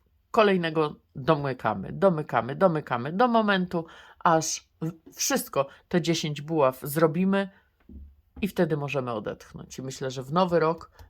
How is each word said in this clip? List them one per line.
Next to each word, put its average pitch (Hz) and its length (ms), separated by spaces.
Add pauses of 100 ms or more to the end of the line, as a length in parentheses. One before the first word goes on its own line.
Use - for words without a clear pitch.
(300)
kolejnego 170 680 (200)
domykamy, 131 760
domykamy, 147 640
domykamy 151 560
do 240 160
momentu, 196 560 (400)
aż 160 440 (140)
w-, - 320
wszystko - 520 (220)
te 175 140
dziesięć 156 380
buław 147 420
zrobimy 175 680 (920)
i 190 60
wtedy 160 280
możemy 139 360
odetchnąć. - 640
I 131 40
myślę, 131 280
że 131 120
w 131 100
nowy 175 280
rok 160 300 (200)